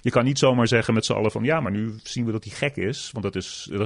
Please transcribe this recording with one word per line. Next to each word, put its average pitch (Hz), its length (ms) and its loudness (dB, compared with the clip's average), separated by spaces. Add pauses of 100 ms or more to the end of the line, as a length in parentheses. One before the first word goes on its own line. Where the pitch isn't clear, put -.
Je 123 100 0
kan 120 140 4
niet 139 140 2
zomaar 123 300 6
zeggen 117 260 4
met 110 100 2
z'n - 80 -2
allen 104 180 2
van, 110 140 -4
"Ja, 156 160 2
maar 98 120 -2
nu 107 300 -4
zien - 220 -6
we 113 80 0
dat 110 120 -6
hij 101 80 -14
gek - 240 -4
is." 101 360 -4
Want 104 120 -6
dat 95 120 -4
is, - 340 -8
dat 101 160 -4